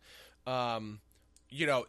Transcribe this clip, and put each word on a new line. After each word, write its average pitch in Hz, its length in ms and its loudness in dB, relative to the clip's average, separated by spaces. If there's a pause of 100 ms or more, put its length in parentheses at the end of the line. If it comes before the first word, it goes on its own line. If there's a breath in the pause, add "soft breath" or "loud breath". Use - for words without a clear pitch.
(480 soft breath)
Um, 113 520 0 (500)
you 151 180 0
know, 131 220 4